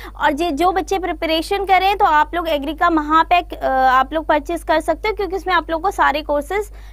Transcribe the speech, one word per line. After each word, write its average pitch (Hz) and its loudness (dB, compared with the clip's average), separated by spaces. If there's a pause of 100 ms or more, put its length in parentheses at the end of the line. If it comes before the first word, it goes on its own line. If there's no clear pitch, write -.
(160)
और 294 0
जे-, 330 -2
जो 339 2
बच्चे 381 -2
प्रिपरेशन 339 -2
कर 370 4
रहे 381 2
हैं 415 0
तो 415 4
आप 302 2
लोग 339 -4
एग्री 294 -2
का 349 0
महापैक, 330 2
अ, 277 -4
आप 262 4
लोग 311 -2
परचेज 320 0
कर 320 2
सकते 320 -2
हो 440 0
क्योंकि 381 -4
उसमें 370 -2
आप 330 0
लोग 330 -2
को 381 0
सारे 294 0
कोर्सेज 302 -4 (220)